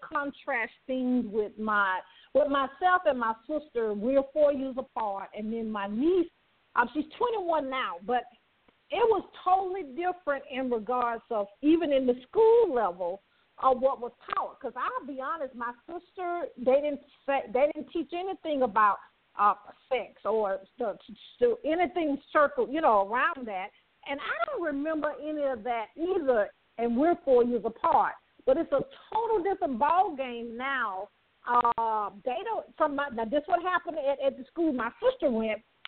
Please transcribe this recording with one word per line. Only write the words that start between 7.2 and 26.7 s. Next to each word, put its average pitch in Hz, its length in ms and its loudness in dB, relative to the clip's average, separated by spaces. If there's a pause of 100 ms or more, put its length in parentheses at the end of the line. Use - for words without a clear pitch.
now, 233 280 -4 (100)
but 240 160 0 (680)
it 453 220 2
was 392 120 2 (200)
totally 370 400 2 (120)
different 339 560 -4
in 254 200 -4
regards 233 580 -2
of 208 160 -2 (160)
even 311 320 4
in 269 140 4
the 247 80 4 (120)
school 453 460 6
level 185 480 -2 (400)
of 262 180 4
what 262 220 2
was 240 120 -8 (200)
taught. 185 260 -6
'Cause 233 160 -8
I'll 359 300 -6
be 262 160 -10
honest, 285 320 -6
my 240 180 -8 (140)
sister, 349 640 -8 (100)
they 254 240 4
didn't 294 200 -4 (260)
say, 277 140 0 (120)
they 269 220 4
didn't 302 160 -12
teach 330 200 -4
anything 349 520 -4
about, 208 340 4 (400)
uh, 202 160 4 (340)
sex 233 260 -4 (120)
or 196 360 -2 (180)
the, 208 180 -4 (400)
to 240 260 2
anything 320 560 0 (120)
circle, 285 360 2
you 277 140 -4
know, 214 260 4
around 269 380 -2
that. 196 220 -8 (420)
And 277 100 -6
I 605 320 -4
don't 466 120 -4
remember 302 500 -4 (100)
any 302 200 -6
of 262 220 -4
that 233 300 -6
either. 285 540 0 (300)